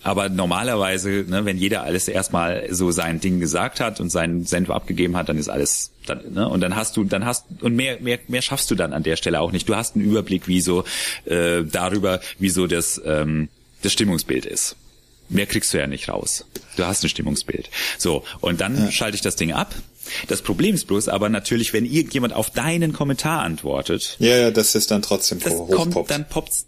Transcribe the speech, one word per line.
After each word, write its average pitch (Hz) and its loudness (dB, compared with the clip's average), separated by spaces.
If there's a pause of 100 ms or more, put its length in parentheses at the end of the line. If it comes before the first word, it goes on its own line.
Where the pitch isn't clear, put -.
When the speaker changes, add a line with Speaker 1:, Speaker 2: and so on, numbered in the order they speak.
Speaker 1:
aber 98 0
normalerweise, 95 0
ne, 95 0
wenn 98 0
jeder 95 -2
alles 85 0
erstmal 92 0
so 90 2
sein 82 0
Ding 92 2
gesagt 87 0
hat 113 -2
und 90 -2
seinen 85 0
Senf 90 0
abgegeben 90 0
hat, 85 -2
dann 78 0
ist 73 -4
alles, 69 -2 (160)
dann, - -6
ne, 98 0
und 92 2
dann 90 0
hast 110 -2
du, 107 2
dann 98 0
hast, 123 -2 (160)
und 120 2
mehr, 131 0
mehr, 120 0 (100)
mehr 123 0
schaffst - -2
du - 4
dann 85 0
an 78 -2
der 80 2
Stelle 82 0
auch 85 0
nicht. 87 -2
Du 107 2
hast 113 -4
einen 104 2
Überblick, 98 2
wie 90 4
so, 90 2 (420)
äh, 85 2
darüber, 92 0 (200)
wie 95 2
so 90 2
das, 85 0
ähm, 78 0 (340)
das 101 0
Stimmungsbild 82 0
ist. - -4 (540)
Mehr 95 2
kriegst - -2
du 90 4
ja 71 0
nicht 69 -6
raus. - -4 (320)
Du 90 0
hast 95 0
ein 80 0
Stimmungsbild. - -4 (300)
So, 78 0 (160)
und 90 0
dann 101 0
Speaker 2:
Ja. 98 0
Speaker 1:
schalte 107 -2
ich - -4
das 95 0
Ding 80 0
ab. - -2 (520)
Das - 0
Problem 151 2
ist - -2
bloß 101 0
aber 101 2
natürlich, 113 0
wenn 110 4
irgendjemand 127 0
auf - 0
deinen 160 0
Kommentar 147 0
antwortet, 73 -2
Speaker 2:
Ja, 123 8
ja, 120 6
das 110 4
ist 107 2
dann 104 2
trotzdem 92 0
Speaker 1:
das 165 0
Speaker 2:
hoch-, 87 -2
Speaker 1:
kommt, 175 4
Speaker 2:
hochpoppt. 175 0
Speaker 1:
dann 147 -2
poppt's - -4